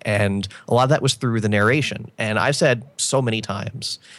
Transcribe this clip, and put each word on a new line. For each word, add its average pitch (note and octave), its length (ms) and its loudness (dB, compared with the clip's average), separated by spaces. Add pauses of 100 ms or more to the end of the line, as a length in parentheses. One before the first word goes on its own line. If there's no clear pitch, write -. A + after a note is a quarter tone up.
And G2+ 440 0 (220)
a A#2 60 0
lot B2 100 4
of C3+ 60 2
that D3 120 4
was C3 120 0
through A2+ 260 -2
the G#2+ 80 0
narration. G#2+ 680 2
And A2 200 -2
I've B2+ 200 2
said B2+ 280 2 (120)
so - 240 0
many A2+ 180 -2
times G2+ 580 -8 (220)